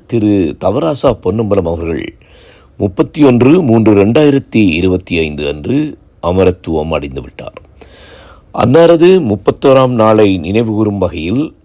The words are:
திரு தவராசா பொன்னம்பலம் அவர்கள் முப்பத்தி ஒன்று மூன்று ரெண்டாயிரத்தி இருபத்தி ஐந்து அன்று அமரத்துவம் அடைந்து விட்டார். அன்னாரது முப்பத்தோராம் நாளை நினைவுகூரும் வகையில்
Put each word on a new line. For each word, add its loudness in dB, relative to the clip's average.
திரு -2
தவராசா -2
பொன்னம்பலம் -2
அவர்கள் -6
முப்பத்தி -2
ஒன்று 4
மூன்று 2
ரெண்டாயிரத்தி 2
இருபத்தி -2
ஐந்து -6
அன்று -6
அமரத்துவம் -2
அடைந்து -8
விட்டார். -18
அன்னாரது 4
முப்பத்தோராம் 0
நாளை 4
நினைவுகூரும் -2
வகையில் -6